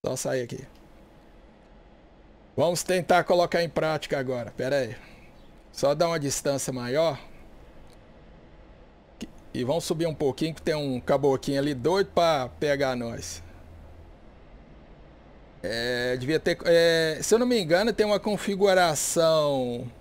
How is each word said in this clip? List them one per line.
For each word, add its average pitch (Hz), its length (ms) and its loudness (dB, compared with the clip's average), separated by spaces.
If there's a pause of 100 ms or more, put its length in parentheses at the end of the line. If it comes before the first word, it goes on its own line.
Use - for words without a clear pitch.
Só 131 120 -2
sair 131 260 -4
aqui. 127 260 -10 (1900)
Vamos 160 260 0
tentar 180 400 2
colocar 175 400 2
em 165 60 -4
prática 156 500 -2
agora. 127 320 -6
Pera 135 260 -2
aí. 120 180 -2 (760)
Só 143 240 0
dar 170 120 0
uma 165 120 -2
distância 139 540 -4
maior. 131 440 -2 (2250)
E 123 100 -4
vamos 151 220 -2
subir 165 220 -2
um 156 80 -4
pouquinho, 156 380 -2
que - 80 -14
tem 160 140 -2
um 139 240 -4
caboclinho 139 600 0
ali 147 140 0
doido 165 380 0
pra 156 380 2 (100)
pegar 139 380 0
nós. 117 440 -10 (2250)
É, 120 540 -4
devia 143 220 0
ter... 170 260 0
é, 165 560 4
se - 120 2
eu 226 60 4
não 247 80 2
me 247 100 2
engano, 190 360 2
tem 214 120 2
uma 208 140 2
configuração 160 1700 2 (120)